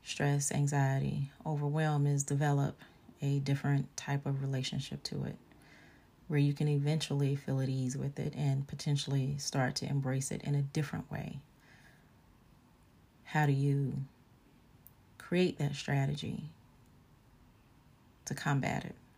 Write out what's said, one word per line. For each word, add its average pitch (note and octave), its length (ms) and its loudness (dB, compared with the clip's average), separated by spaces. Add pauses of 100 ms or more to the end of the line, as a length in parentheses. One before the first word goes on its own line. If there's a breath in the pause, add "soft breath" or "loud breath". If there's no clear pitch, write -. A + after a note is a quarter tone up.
stress, C#3+ 480 0
anxiety, C#3 800 2 (160)
overwhelm D3 600 2
is C#3+ 180 2
develop C#3+ 520 2 (460 loud breath)
a C#3+ 180 2
different C#3 560 0
type C#3+ 300 -4
of C3+ 160 -2
relationship C3+ 640 -4
to - 200 -4
it, - 120 -8 (920 loud breath)
where D3 140 2
you C#3+ 140 4
can D3+ 140 0
eventually C#3+ 680 2
feel C3+ 240 -2
at C3 80 0
ease C3 280 -2
with C#3 220 -4
it D3 160 -4
and C#3 320 0
potentially C#3+ 720 0
start C#3 380 0
to - 100 -6
embrace C3+ 440 -2
it - 120 -6
in C#3+ 120 0
a C#3+ 80 2
different - 480 -4
way. - 280 -6 (1900 loud breath)
How D3+ 220 4
do C#3+ 60 6
you C#3 420 2 (1200)
create F3+ 400 2
that C#3+ 180 0
strategy C#3+ 760 -2 (1700)
to D3+ 100 -4
combat - 500 0
it? - 100 -10 (240)